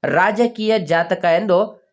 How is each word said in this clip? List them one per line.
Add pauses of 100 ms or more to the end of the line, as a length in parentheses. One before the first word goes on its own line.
ರಾಜಕೀಯ
ಜಾತಕ
ಎಂದು